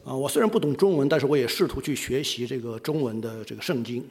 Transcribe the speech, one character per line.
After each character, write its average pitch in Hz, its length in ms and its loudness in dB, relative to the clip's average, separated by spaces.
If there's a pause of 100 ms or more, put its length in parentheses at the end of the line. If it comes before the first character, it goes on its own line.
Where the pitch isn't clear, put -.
啊， 131 100 -8
我 135 140 0
虽 285 120 2
然 226 80 6
不 214 100 2
懂 143 180 0
中 190 200 4
文， 143 120 4
但 151 120 4
是 135 60 2
我 143 100 4
也 131 100 4
试 175 200 0
图 135 140 -4
去 143 140 -2
学 123 280 -2
习 123 240 -4
这 131 120 -4
个 113 220 -8
中 151 220 -2
文 113 180 -2
的 113 240 -8
这 117 100 -12
个 110 80 -12
圣 131 220 0
经。 120 260 -6